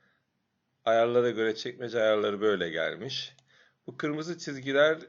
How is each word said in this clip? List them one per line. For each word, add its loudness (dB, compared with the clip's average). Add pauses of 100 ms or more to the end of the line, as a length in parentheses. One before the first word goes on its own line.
(840)
Ayarlara 4
göre 0
çekmece -6
ayarları 2
böyle 2
gelmiş. -6 (520)
Bu -16
kırmızı -6
çizgiler, 2 (120)